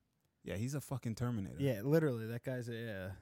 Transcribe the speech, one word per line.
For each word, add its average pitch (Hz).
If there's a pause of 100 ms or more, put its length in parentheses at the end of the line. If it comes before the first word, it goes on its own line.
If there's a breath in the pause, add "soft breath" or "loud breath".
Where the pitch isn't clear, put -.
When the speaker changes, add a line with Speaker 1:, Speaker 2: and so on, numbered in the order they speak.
(440)
Speaker 1:
Yeah, 87
he's 123
a 139
fucking 120
Terminator. 101
Speaker 2:
Yeah, 127
literally. 139
That 120
guy's 127
a, 117
yeah. 107 (140)